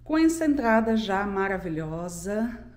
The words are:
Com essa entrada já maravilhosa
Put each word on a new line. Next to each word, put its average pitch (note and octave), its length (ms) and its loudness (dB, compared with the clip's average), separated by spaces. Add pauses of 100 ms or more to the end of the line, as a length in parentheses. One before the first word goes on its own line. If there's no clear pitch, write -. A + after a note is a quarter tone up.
Com D#4 160 -2
essa D#4+ 280 4
entrada A3+ 500 4
já G3 320 0
maravilhosa F3+ 1300 -4 (200)